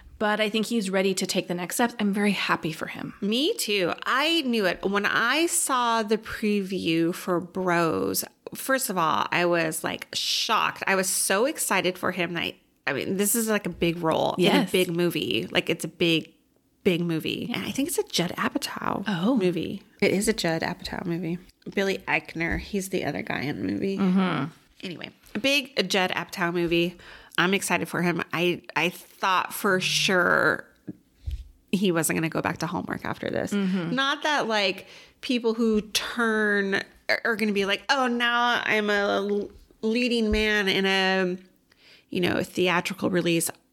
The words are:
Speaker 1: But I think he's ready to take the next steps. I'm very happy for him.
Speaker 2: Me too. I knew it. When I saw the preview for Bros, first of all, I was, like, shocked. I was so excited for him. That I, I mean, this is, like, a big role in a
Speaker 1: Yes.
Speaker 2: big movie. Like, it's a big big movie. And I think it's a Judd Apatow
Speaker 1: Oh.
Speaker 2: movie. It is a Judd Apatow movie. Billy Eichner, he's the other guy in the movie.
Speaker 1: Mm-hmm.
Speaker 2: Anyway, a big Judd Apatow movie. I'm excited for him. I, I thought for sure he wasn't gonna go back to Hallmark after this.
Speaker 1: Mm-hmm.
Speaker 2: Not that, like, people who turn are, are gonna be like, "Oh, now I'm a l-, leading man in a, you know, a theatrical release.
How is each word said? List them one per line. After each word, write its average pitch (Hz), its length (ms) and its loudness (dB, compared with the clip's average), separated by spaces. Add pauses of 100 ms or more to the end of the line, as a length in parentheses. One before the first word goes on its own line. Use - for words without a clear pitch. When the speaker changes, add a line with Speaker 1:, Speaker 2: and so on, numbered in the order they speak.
(180)
Speaker 1:
But 208 220 0
I 214 80 0
think 214 180 -2
he's 220 220 -2
ready 190 260 2
to 185 120 -2
take 180 220 -2
the 180 60 -4
next 175 220 -4
steps. 240 240 2
I'm 202 140 2
very 202 160 2
happy 170 420 -2
for - 140 -8
him. - 340 -10
Speaker 2:
Me 254 340 0
too. 196 380 0 (140)
I 294 360 2
knew 233 240 2
it. - 180 -2
When 202 200 0
I 262 420 2
saw 240 560 0
the 214 140 0
preview 190 1000 0
for 175 260 -2
Bros, 175 840 0 (300)
first 262 340 -2
of 190 80 -4
all, 160 360 2
I 175 140 2
was, 165 380 0
like, - 300 -6
shocked. - 720 0
I 196 80 2
was 190 160 2
so 208 340 2
excited 185 540 0
for 196 140 -2
him. 175 220 -4
That 165 100 -4
I, - 100 -4 (320)
I 139 80 0
mean, 127 240 -2
this 202 160 2
is, 226 140 0
like, 208 180 0
a 180 40 -4
big 170 320 0
role 160 360 2
in 175 60 4
a - 40 6
Speaker 1:
Yes. 190 220 4
Speaker 2:
big 185 260 2
movie. 160 540 0
Like, - 180 0
it's 165 160 -4
a 165 40 -4
big 165 440 0 (520)
big 175 160 2
movie. 165 540 -2
And - 100 -4
I - 60 -6
think 277 180 -2
it's - 100 -2
a 415 60 2
Judd - 320 -2
Apatow - 720 -4
Speaker 1:
Oh. 202 300 2
Speaker 2:
movie. 180 460 0 (180)
It - 120 4
is 202 160 2
a 220 40 2
Judd 165 300 -2
Apatow - 440 -6
movie. 170 320 -2 (360)
Billy 196 240 0 (100)
Eichner, 160 500 -2
he's 190 300 -4
the - 160 -2
other 151 180 -4
guy - 200 -6
in 147 160 -4
the - 140 -6
movie. 196 260 -2
Speaker 1:
Mm-hmm. 185 480 2 (360)
Speaker 2:
Anyway, 175 280 -12 (240)
a 214 40 -6
big 254 500 0
Judd 185 220 2
Apatow 170 420 -4
movie. 170 440 0 (420)
I'm 190 160 2
excited 180 340 0
for - 140 -2
him. 175 200 0 (100)
I, 170 300 0 (140)
I 160 140 2
thought - 640 -2
for 185 260 2
sure 175 840 2 (1040)
he 190 220 2
wasn't 165 260 0
gonna 160 100 0
go 160 140 -2
back - 160 -2
to 160 80 -4
Hallmark - 380 -6
after - 260 -6
this. - 220 -2
Speaker 1:
Mm-hmm. 190 420 0
Speaker 2:
Not 277 300 -2
that, 285 240 0
like, 196 380 0 (360)
people 233 320 0
who 226 260 4
turn 208 1000 0 (260)
are, - 160 0
are 226 120 0
gonna 208 160 2
be 196 120 2
like, 202 240 0
"Oh, 269 200 2
now 240 580 2
I'm 214 240 2
a - 20 2
l-, 202 580 0 (300)
leading 226 500 2
man 214 380 2
in 190 160 2
a, 190 540 2 (720)
you - 100 -2
know, - 180 2
a 190 60 0
theatrical 180 640 0
release. 170 420 2 (220)